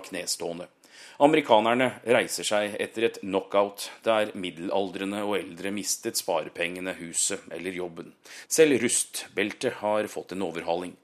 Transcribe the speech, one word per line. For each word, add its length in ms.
knestående. 640
Amerikanerne 640
reiser 400
seg 320
etter 300
et 160
knockout 640
der 320
middelaldrende 880
og 140
eldre 340
mistet 480
sparepengene, 800
huset 400
eller 220
jobben. 400
Selv 380
rustbeltet 960
har 320
fått 240
en 80
overhaling. 480